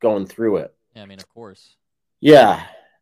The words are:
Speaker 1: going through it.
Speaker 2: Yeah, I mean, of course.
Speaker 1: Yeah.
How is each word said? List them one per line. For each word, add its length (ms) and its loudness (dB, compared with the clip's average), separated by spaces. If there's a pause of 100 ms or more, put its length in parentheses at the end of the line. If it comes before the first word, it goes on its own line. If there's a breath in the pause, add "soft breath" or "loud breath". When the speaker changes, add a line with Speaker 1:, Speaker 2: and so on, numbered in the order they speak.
Speaker 1:
going 260 -6
through 320 -6
it. 140 -14 (220)
Speaker 2:
Yeah, 80 -20
I 40 -20
mean, 120 -20
of 100 -20
course. 460 -20 (460)
Speaker 1:
Yeah. 440 4 (380 loud breath)